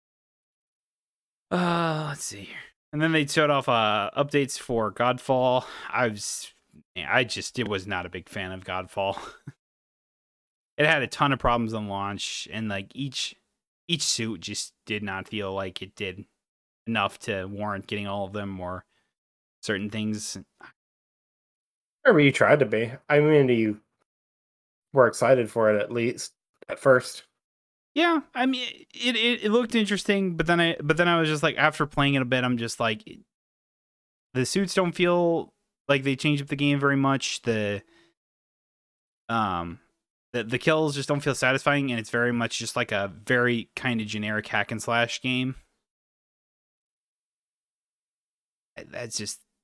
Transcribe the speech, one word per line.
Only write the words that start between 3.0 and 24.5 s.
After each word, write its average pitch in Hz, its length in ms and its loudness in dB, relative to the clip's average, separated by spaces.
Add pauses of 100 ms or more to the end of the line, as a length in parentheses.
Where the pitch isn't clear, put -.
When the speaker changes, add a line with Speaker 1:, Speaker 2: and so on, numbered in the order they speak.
Speaker 1:
then 160 120 2
they 156 140 4
showed 147 240 2
off, 139 180 2
uh, 107 480 2
updates 143 420 0
for 113 340 -2
Godfall. 127 720 2 (240)
I 123 200 0
was, - 440 -8 (440)
I 92 260 0
just, - 380 -6
it 113 80 -2
was 95 180 -4
not 92 200 -6
a - 20 -10
big 90 200 -14
fan 95 240 -10
of 92 120 -12
Godfall. 95 580 -4
<laughs> - 60 -14 (1500)
It 147 100 2
had 156 160 2
a 120 40 -2
ton 143 260 0
of 127 60 -2
problems 120 340 0
on 107 140 -6
launch, 98 640 -6
and, 110 180 -6
like, 98 280 -8
each, 135 400 -8 (500)
each 170 160 -2
suit 113 380 -4
just - 320 -10 (140)
did 107 180 -6
not 95 240 -8
feel 101 260 -6
like 95 280 -8
it 92 120 -18
did 95 300 -10 (640)
enough 107 320 -2
to 98 240 -6
warrant 101 420 -8
getting 104 220 -6
all 101 160 -4
of 95 80 -12
them 101 260 -8
or 90 260 -8 (760)
certain 104 260 -4
things. 107 480 -6 (1700)
Speaker 2:
Remember, 226 160 8
you 143 120 6
tried 123 260 6
to 139 80 4
be. 110 240 -2 (180)
I 147 120 4
mean, 147 300 6
you 110 280 2 (1120)